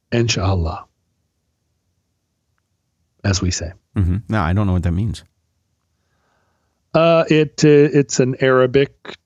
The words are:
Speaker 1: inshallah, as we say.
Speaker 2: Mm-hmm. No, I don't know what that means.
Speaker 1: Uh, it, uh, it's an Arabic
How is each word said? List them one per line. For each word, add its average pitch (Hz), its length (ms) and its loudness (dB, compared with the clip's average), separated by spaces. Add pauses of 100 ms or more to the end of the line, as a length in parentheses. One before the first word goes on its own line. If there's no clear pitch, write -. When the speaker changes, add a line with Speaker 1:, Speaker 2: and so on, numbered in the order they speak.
(100)
Speaker 1:
inshallah, 98 720 -2 (2500)
as 98 180 -2
we 90 80 -2
say. - 220 -10 (240)
Speaker 2:
Mm-hmm. 90 200 0 (120)
No, 110 120 -2
I 82 120 -2
don't 101 140 0
know 92 60 0
what 90 120 0
that 85 80 -2
means. 92 320 -6 (1700)
Speaker 1:
Uh, 165 360 2
it, 156 340 0
uh, 151 40 6
it's 147 500 4
an 131 220 0
Arabic 131 840 0